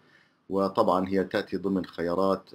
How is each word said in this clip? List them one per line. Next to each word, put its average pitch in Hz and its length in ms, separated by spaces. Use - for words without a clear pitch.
وطبعًا 95 580
هي 95 160
تأتي 98 340
ضمن 92 280
خيارات 90 560